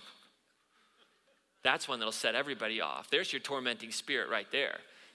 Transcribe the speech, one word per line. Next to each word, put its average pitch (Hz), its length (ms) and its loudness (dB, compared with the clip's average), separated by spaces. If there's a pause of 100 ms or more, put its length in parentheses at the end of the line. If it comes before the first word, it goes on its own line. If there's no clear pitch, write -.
(1600)
That's 139 240 4
one 127 100 0
that'll 110 140 0
set 113 220 2
everybody 113 460 0
off. 73 300 -4
There's 175 220 4
your 131 80 -2
tormenting 120 500 -2
spirit 120 380 0
right 104 240 0
there. 135 260 2 (360)